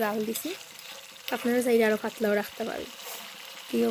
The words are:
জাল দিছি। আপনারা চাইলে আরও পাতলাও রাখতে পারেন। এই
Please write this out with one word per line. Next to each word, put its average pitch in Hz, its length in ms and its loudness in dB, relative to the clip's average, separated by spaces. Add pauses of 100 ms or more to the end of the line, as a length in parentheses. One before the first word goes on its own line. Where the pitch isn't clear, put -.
জাল 214 160 2 (100)
দিছি। 226 220 -2 (840)
আপনারা 240 300 2
চাইলে 226 240 8
আরও 214 140 4
পাতলাও 214 380 2
রাখতে - 280 -8
পারেন। - 200 -6 (880)
এই 233 160 4